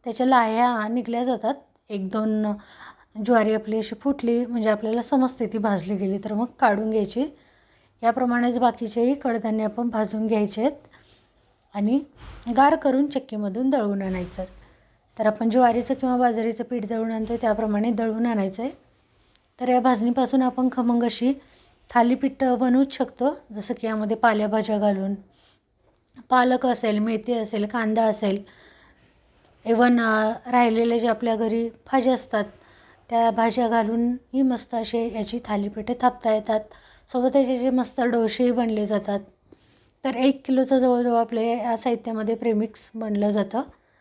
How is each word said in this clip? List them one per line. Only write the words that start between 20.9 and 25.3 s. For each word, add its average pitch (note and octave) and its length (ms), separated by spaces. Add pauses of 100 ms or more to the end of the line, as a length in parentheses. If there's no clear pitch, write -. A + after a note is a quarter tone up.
अशी A#3+ 300 (560)
थालीपीठ B3+ 540
बनवूच B3+ 500
शकतो, B3+ 440 (160)
जसं G#3 200
की A#3 140
यामध्ये G#3+ 300
पालेभाज्या G#3+ 600
घालून, G3 360 (1120)